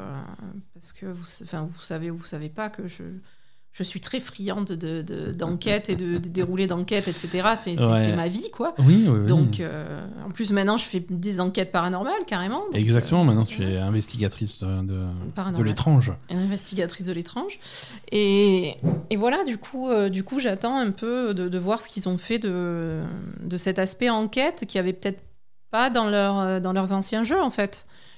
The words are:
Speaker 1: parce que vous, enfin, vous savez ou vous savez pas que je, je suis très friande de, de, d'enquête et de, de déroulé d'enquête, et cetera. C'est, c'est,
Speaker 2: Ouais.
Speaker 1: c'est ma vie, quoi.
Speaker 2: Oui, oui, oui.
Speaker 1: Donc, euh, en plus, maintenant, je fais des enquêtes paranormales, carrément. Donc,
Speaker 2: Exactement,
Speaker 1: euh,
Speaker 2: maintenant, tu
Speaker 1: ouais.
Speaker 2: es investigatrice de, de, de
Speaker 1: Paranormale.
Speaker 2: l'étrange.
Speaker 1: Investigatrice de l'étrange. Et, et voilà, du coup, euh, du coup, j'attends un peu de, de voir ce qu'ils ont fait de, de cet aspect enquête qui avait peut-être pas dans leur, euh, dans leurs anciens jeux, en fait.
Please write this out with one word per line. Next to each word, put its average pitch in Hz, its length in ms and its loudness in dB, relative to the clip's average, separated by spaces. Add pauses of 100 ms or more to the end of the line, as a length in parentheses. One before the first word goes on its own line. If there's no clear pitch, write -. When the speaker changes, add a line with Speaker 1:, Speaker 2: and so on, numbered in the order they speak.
(720)
Speaker 1:
parce - 200 -16
que - 140 -14
vous, 175 180 -10 (180)
enfin, 160 260 -8
vous 165 120 -16
savez 165 300 -6
ou 165 40 -6
vous 165 80 -10
savez 151 240 -8
pas 214 220 -8
que 208 180 -10
je, 175 160 -14 (720)
je 190 100 -6
suis 185 160 -6
très - 220 -6
friande 202 500 -6
de, 165 300 -4
de, 160 320 -6
d'enquête 175 560 0
et 185 80 0
de, 175 200 0
de 175 120 -4
déroulé 185 360 0
d'enquête, 180 440 0
et - 20 0
cetera. 185 460 0
C'est, 180 180 -4
c'est, 127 100 2
Speaker 2:
Ouais. 113 220 6
Speaker 1:
c'est 110 80 4
ma 175 140 2
vie, 277 240 -4
quoi. 320 260 -2
Speaker 2:
Oui, 165 260 10
oui, 117 140 6
oui. 104 80 4
Speaker 1:
Donc, 123 320 6
euh, 156 480 -6 (180)
en 202 60 -8
plus, 208 220 -2
maintenant, 202 240 4
je 214 80 -4
fais 175 240 -4
des 180 320 -2
enquêtes 190 320 0
paranormales, 196 520 0
carrément. 208 360 -4 (100)
Donc, 123 40 -2
Speaker 2:
Exactement, 120 480 4
Speaker 1:
euh, - 20 6
Speaker 2:
maintenant, 113 180 6
tu - 180 -4
Speaker 1:
ouais. 95 120 0
Speaker 2:
es 92 40 0
investigatrice 104 800 -2
de, 95 80 -4 (140)
de, - 0 - (120)
de 92 120 -4 (300)
Speaker 1:
Paranormale. 180 320 0
Speaker 2:
l'étrange. 127 460 4 (160)
Speaker 1:
Investigatrice 185 760 -2
de 185 40 -2
l'étrange. 240 480 -6 (540)
Et, 196 640 6 (320)
et 214 80 0
voilà, 254 260 2
du 247 140 -2
coup, 262 320 -6
euh, 214 180 4
du 190 160 -2
coup, 262 160 -4
j'attends 240 380 0
un 233 140 2
peu 233 420 -2
de, 180 160 -2
de 180 80 -2
voir 202 240 0
ce - 80 -8
qu'ils 190 180 -6
ont 180 100 0
fait 226 220 -2
de, 170 640 -2 (420)
de 175 140 -4
cet 190 200 -2
aspect 196 320 0
enquête 233 600 0
qui 196 100 -2
avait 180 140 0
peut-être 190 260 -6 (500)
pas 240 200 2
dans 233 200 2
leur, 202 300 2
euh, 190 220 0
dans 185 100 0
leurs 190 220 2
anciens 214 320 0
jeux, 349 180 2
en 262 60 2
fait. - 360 -2 (320)